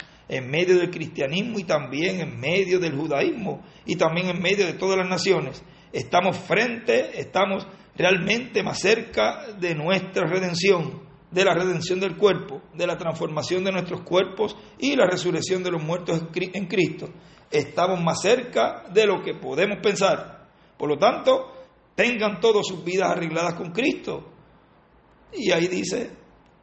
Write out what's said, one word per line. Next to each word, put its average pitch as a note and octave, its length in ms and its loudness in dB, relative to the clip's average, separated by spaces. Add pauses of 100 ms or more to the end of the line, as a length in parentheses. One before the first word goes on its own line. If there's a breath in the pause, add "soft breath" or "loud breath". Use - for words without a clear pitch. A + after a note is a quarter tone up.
(260 loud breath)
en C3 240 -6
medio F3+ 280 4
del E3+ 120 0
cristianismo F3 680 -4
y F#3 60 -6
también D#3+ 560 -2
en B2 200 -8
medio F3+ 380 0
del D#3+ 180 -2
judaísmo D#3+ 640 -2 (220 loud breath)
y F#3 120 -4
también F3 340 2
en F3 100 -4
medio G3 240 2
de E3 80 -2
todas F#3+ 240 0
las F#3 120 0
naciones. E3+ 540 0 (300 loud breath)
Estamos F3+ 440 0
frente, A3+ 800 0
estamos F#3+ 480 -2 (300 loud breath)
realmente G3 640 2
más D3+ 160 -4
cerca G#3+ 800 0
de E3+ 160 -2
nuestra F3+ 520 0
redención, F3 760 0 (280)
de F3+ 140 2
la F#3 100 6
redención F3+ 460 0
del F#3+ 160 -2
cuerpo, E3+ 460 2 (120)
de E3+ 120 -2
la E3+ 120 -2
transformación E3 640 -2
de G3 80 0
nuestros F3+ 300 -4
cuerpos F#3+ 540 0 (220 loud breath)
y C#4 180 0
la A3 100 6
resurrección F3+ 560 0
de F3+ 80 -2
los E3 120 -2
muertos E3 380 -2
en D#3+ 80 -8
Cri-, F3+ 260 -4
en F#3 120 -4
Cristo. F3+ 420 0 (420 loud breath)
Estamos E3+ 520 0
más E3 180 0
cerca - 720 0
de G#3+ 140 6
lo F#3 160 2
que D#3 120 -4
podemos D#3+ 480 -2
pensar. F#3 640 0 (280 soft breath)
Por C#3+ 120 -4
lo D3 100 0
tanto, C4 540 4 (420 loud breath)
tengan G#3+ 460 0
todas G#3+ 260 4
sus F#3 180 -8
vidas F3+ 260 2
arregladas E3+ 440 -2
con E3+ 180 -8
Cristo. G3+ 600 -2 (1000)
Y C4+ 200 -2
ahí E3+ 160 2
dice, - 480 -4 (460)